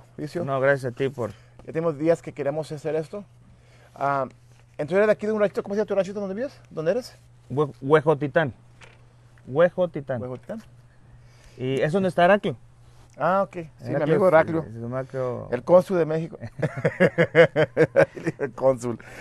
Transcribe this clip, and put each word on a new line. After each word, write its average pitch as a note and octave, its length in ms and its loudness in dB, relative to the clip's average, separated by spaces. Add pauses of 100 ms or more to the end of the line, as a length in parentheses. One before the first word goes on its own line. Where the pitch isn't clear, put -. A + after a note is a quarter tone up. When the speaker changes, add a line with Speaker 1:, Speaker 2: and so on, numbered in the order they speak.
(160)
Speaker 1:
Vicio. D3+ 300 -8
Speaker 2:
No, C3+ 160 -2
gracias C3+ 320 0
a - 20 -14
ti C3+ 140 -2
por A#2+ 220 -8 (340)
Speaker 1:
Ya - 80 -16
tenemos D#3+ 240 -4
días E3 240 0
que D#3 100 -14
queremos D3 400 -6
hacer D#3 240 -6
esto. F3 300 -8 (680)
Ah, C#3 320 -2 (520)
entonces, D#3+ 200 -2
¿eres G#3 100 4
de G#3+ 60 4
aquí G#3+ 120 -4
de G#3+ 80 -2
un G#3+ 80 0
ranchito? G#3 220 -2
¿Cómo G3+ 120 -8
se G#3 40 -4
llama G#3 80 -2
tu G3+ 80 -2
ranchito? G3 260 -2
¿Dónde F#3+ 140 -8
vives? C4 220 -10 (120)
¿Dónde D#3+ 220 -4
eres? A#3+ 260 -6 (320)
Speaker 2:
Hue-, C#3 320 -2
Huejotitán. D3 720 2 (920)
Huejotitán. D#3 760 0
Speaker 1:
Huejotitán. B2+ 400 -12 (960)
Speaker 2:
Y B2+ 240 -2
es D3 100 0
donde F#3+ 180 0
está F3 160 2
Heraclio. F#3+ 300 2 (600)
Speaker 1:
Ah, F3 260 0
ok. - 100 -8
Sí, E3 160 -12 (120)
mi A#2+ 80 -12
Speaker 2:
Heraclio, D3 260 0
Speaker 1:
amigo F3 140 4
Heraclio. D#3+ 340 4
Speaker 2:
sí, - 100 -12
sí, A2+ 120 -12
Heraclio. B2+ 680 -6
Speaker 1:
El B2 120 -4
cónsul F3+ 340 4
de E3 80 2
México. D#3+ 340 -6
<laughs> - 2000 2
El C#3 140 -6
cónsul. B2 460 0 (220)